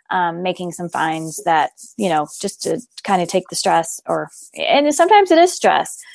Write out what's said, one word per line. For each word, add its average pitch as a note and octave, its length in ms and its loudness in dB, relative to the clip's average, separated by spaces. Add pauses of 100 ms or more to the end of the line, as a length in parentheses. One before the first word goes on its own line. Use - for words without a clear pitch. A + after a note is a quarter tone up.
(100)
um, F3 320 -2
making F3+ 300 -4
some F3 160 -8
finds D#3+ 560 -4
that, D#3+ 280 2 (240)
you G3 120 -2
know, D3+ 200 -2 (120)
just - 220 -8
to E3 180 -4 (220)
kinda F3+ 240 0
take F3+ 220 -2
the - 80 -10
stress. E3 500 0
Or, D#3 240 -4 (260)
and D4 380 2
sometimes F#4 380 6
it D#4+ 60 8
is F4 140 6
stress. - 460 0 (160)